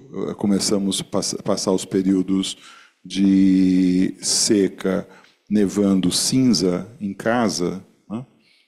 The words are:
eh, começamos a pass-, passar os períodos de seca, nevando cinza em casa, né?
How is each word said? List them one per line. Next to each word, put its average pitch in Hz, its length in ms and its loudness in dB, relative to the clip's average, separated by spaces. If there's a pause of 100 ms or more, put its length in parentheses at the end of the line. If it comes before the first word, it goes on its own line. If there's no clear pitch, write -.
(300)
eh, - 60 -6
começamos 98 640 -2
a - 20 -6
pass-, - 400 -6
passar 98 280 -2
os 95 140 -2
períodos 95 720 0 (460)
de 92 1160 2
seca, 95 840 -2 (420)
nevando 98 600 2
cinza 95 760 0 (120)
em 98 140 -6
casa, 95 680 -2 (260)
né? 117 160 -12 (420)